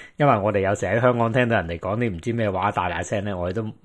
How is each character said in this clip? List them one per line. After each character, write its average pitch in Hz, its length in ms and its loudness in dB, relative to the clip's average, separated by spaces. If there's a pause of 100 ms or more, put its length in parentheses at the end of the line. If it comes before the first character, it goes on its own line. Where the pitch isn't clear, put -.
(160)
因 147 100 2
為 123 120 6
我 101 140 0
哋 98 80 2
有 95 140 2
時 104 100 -4
喺 101 160 2
香 123 160 4
港 117 160 2
聽 123 160 2
到 113 80 2
人 87 100 0
哋 85 120 -6
講 98 180 -4
啲 117 140 -2
唔 85 100 -8
知 113 120 -4
咩 113 180 0
話 92 200 0
大 90 200 -2
大 85 120 -4
聲 101 220 -4
咧， 101 80 -4
我 90 180 -4
哋 92 40 -6
都 110 120 -4 (180)